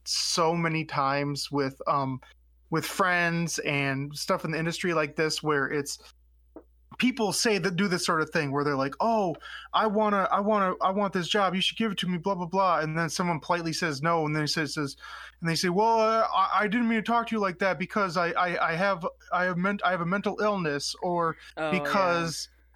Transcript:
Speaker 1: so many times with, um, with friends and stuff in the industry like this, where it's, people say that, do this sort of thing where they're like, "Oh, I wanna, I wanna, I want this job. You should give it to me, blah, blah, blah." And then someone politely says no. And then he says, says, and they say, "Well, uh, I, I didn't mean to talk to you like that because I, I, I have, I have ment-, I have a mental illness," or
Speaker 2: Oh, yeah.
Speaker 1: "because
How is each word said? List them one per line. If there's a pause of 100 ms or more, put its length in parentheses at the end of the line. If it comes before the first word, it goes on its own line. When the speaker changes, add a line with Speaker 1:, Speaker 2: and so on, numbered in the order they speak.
Speaker 1:
so
many
times
with,
um, (500)
with
friends
and
stuff
in
the
industry
like
this,
where
it's, (1000)
people
say
that,
do
this
sort
of
thing
where
they're
like,
"Oh, (380)
I
wanna,
I
wanna,
I
want
this
job.
You
should
give
it
to
me,
blah,
blah,
blah."
And
then
someone
politely
says
no.
And
then
he
says,
says, (460)
and
they
say,
"Well,
uh,
I,
I
didn't
mean
to
talk
to
you
like
that
because
I,
I,
I
have, (240)
I
have
ment-,
I
have
a
mental
illness,"
or (220)
Speaker 2:
Oh,
yeah.
Speaker 1:
"because (280)